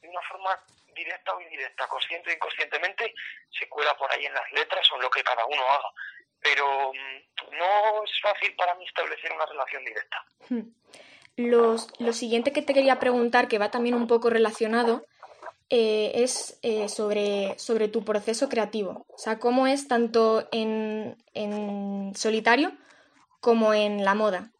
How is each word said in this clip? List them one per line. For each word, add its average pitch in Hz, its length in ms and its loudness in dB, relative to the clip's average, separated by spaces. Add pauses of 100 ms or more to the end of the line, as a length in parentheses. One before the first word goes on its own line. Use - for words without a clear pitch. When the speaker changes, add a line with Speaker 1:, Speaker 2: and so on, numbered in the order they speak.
Speaker 1:
de 165 80 -20
una 175 120 -8
forma 190 360 -6 (360)
directa 175 420 -8
o 180 60 -12
indirecta, 143 460 -10
consciente 170 440 -6
o - 20 0
inconscientemente, 165 800 -4 (380)
se - 180 -8
cuela 147 260 0
por 135 160 -2
ahí 131 140 -2
en 143 80 -8
las 127 180 -6
letras 160 400 2
o 147 40 -8
en 127 80 -4
lo 127 80 0
que 131 120 -2
cada 120 220 0
uno 139 160 -4
haga. 131 280 2 (520)
Pero, 139 500 0
mm, 135 680 -14
no 208 460 2
es 208 180 -6
fácil 202 340 -2
para 180 200 0
mí 180 100 -18
establecer 160 460 -6
una 160 140 -2
relación 143 400 -8
directa. 110 400 -10 (240)
Speaker 2:
Hmm. 233 120 -2 (760)
Los, 233 520 4 (120)
lo 233 140 -2
siguiente 233 380 0
que 294 120 -2
te 285 100 0
quería 269 260 6
preguntar, 240 480 2
que 226 120 0
va 208 100 0
también 240 260 0
un 240 120 0
poco 233 220 4
relacionado, 226 760 2 (640)
eh, 220 460 2
es, - 480 -2
eh, 214 260 -2
sobre, 208 680 -2
sobre 220 300 0
tu 214 160 -2
proceso 220 440 -2
creativo. 214 600 -4
O - 80 -20
sea, 220 200 -4
¿cómo 247 300 4
es 277 200 0
tanto 226 640 4
en, 220 680 -4 (160)
en 202 840 -6
solitario 233 560 4 (680)
como 226 340 6
en 208 300 2
la 196 120 4
moda? 208 340 0 (100)